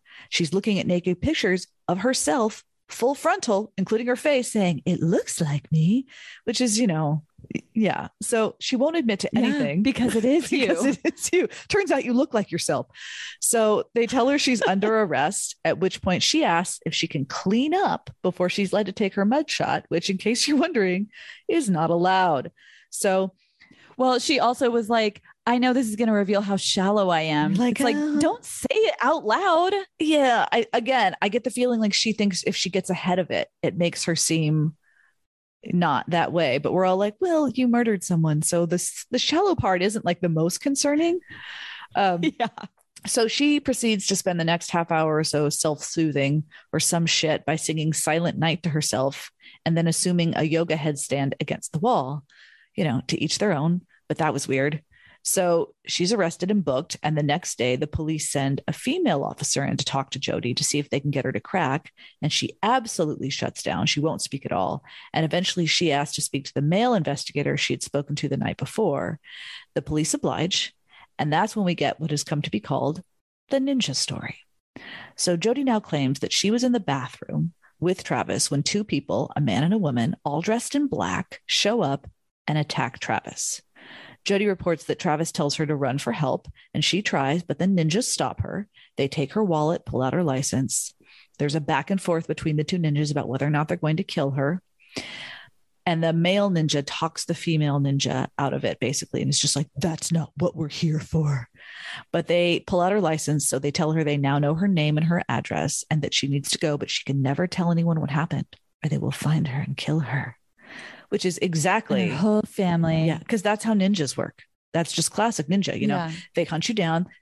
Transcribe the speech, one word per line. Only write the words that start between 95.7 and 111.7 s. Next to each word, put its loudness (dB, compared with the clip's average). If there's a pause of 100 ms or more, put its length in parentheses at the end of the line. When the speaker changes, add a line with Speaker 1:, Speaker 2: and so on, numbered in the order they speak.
Speaker 1:
And 2
the 4
male 4
ninja 2
talks -6
the -4
female 0
ninja 0 (100)
out -2
of -2
it, -2
basically, -4
and 0
it's 0
just 0
like, -4
"That's -4
not 0
what 0
we're -6
here -2
for." -2 (640)
But -2
they 2
pull 0
out 2
her 2
license, 0
so 0
they -2
tell 0
her 2
they 2
now 2
know 2
her 0
name 2
and 2
her 2
address -2
and 2
that -4
she 0
needs -2
to -2
go, 0
but -6
she -6
can 0
never 0
tell -2
anyone 2
what -2
happened, -2 (380)
or -2
they 0
will -2
find 0
her -4
and -6
kill -2
her. -4 (720)
Which -4
is -2
exactly 0